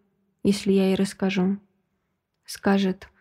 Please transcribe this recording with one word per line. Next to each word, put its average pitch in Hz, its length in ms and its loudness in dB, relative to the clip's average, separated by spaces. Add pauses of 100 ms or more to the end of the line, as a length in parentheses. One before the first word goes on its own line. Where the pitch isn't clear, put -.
(440)
если 202 280 0
я 196 140 4
ей 190 80 2
расскажу. 196 640 -2 (880)
Скажет: 196 640 -2 (120)